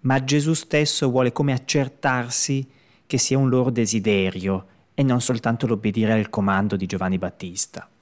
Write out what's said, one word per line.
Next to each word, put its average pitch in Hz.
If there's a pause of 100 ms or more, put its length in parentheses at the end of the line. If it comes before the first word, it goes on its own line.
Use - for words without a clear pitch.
ma 131
Gesù 147
stesso 151
vuole 123
come 143
accertarsi 131 (380)
che 135
sia 131
un 135
loro 127
desiderio 98 (280)
e -
non 127
soltanto 117
l'obbedire 110
al 107
comando 98
di 95
Giovanni 92
Battista. - (140)